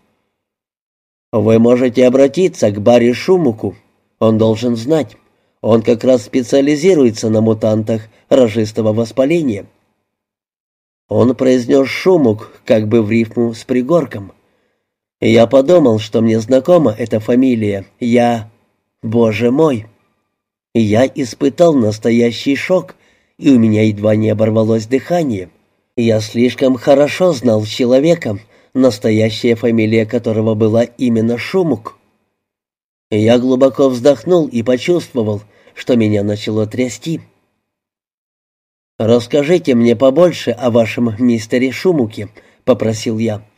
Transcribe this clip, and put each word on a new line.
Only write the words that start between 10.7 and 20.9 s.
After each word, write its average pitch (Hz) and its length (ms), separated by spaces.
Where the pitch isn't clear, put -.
Он 110 260
произнёс 131 520
«Шумук», 135 640
как 110 220
бы 113 140
в 104 80
рифму 117 440
с - 100
пригорком. 123 720
«Я 113 280
подумал, 135 520
что 110 220
мне 113 180
знакома 131 560
эта 113 240
фамилия. 110 640
Я... 120 520
Боже 113 480
мой!» 135 380
я 113 320